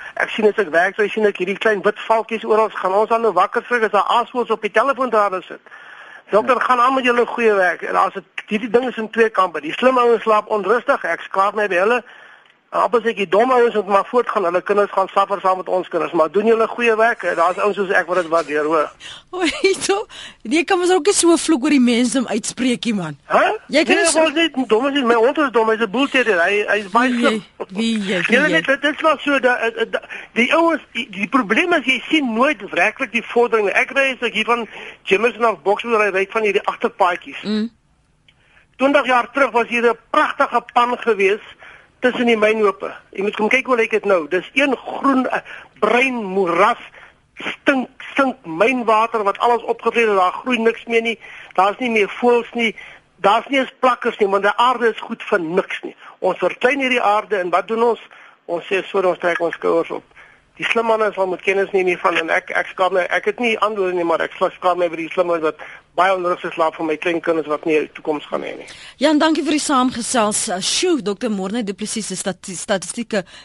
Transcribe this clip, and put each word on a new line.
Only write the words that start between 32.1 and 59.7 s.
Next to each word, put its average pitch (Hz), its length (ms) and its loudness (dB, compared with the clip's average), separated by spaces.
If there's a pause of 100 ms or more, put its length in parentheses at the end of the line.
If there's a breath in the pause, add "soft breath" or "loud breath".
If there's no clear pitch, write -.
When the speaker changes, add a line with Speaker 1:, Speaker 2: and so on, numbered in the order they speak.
Speaker 1:
nooit 247 380 0
werklik 214 400 -2
die 226 120 -4
vordering. 226 460 2
Ek 247 220 -2
ry, 269 280 0
as 240 80 -2
ek 180 60 -6
hier 214 120 -2
van 233 220 -2 (360 loud breath)
Jameson 220 420 0
af 190 180 0
Boksburg 208 380 0
ry, 208 80 2
ry 190 120 0
ek 190 100 -4
van 226 120 -2
hierdie 202 220 0
agterpaadjies. - 800 -2
Speaker 2:
Mm. 214 260 -2 (1080 soft breath)
Speaker 1:
Twintig 277 300 2
jaar 240 260 0
terug 269 200 2
was 226 160 0
hier 233 220 0
'n 226 80 0 (140)
pragtige 254 600 0
pan 240 240 2
gewees 208 440 0 (580 loud breath)
tussen 240 260 0
die 233 120 4
mynhope. 214 560 0 (180)
Jy 190 100 -8
moet 208 140 -4
kom 214 140 0
kyk 262 160 0
hoe 254 100 0
lyk 226 140 0
dit 202 160 -2
nou. 180 220 2
Dis 170 260 -4
een 269 240 0
groen, 254 520 -2
eh, - 100 -4 (400 loud breath)
bruin 247 340 2 (100)
moeras, 190 540 2 (560 loud breath)
stink, - 560 -2 (220)
stink 269 240 0 (100)
mynwater 220 760 2
wat 196 160 -2
alles 233 240 2
opgevreet 226 440 -2
het. 208 100 2
Daar 180 140 2
groei 240 260 -2
niks 226 280 0
meer 233 160 0
nie. 226 180 -4 (340 loud breath)
Daar's 196 260 2
nie 254 100 -2
meer 214 200 2
voëls 240 440 2
nie. 233 220 -2 (400 loud breath)
Daar's 208 340 2
nie 269 100 0
eens 254 200 -2
plakkers 240 380 0
nie, 208 100 2
want 196 160 0
die 202 120 2
aarde 240 340 2
is 214 100 -4
goed - 240 -10
vir 208 160 0
niks - 440 -4
nie. - 120 -14 (240 loud breath)
Ons 180 180 0
verklein 247 420 0
hierdie 254 220 0
aarde 208 360 0
en 180 120 -4
wat 185 180 0
doen 226 160 -2
ons? 214 160 2 (460 loud breath)
Ons 170 200 -6
sê, 185 200 -2
"Sorry, 190 220 0
ons 170 120 0
trek 170 200 -2
ons 170 140 -2
skouers 170 360 0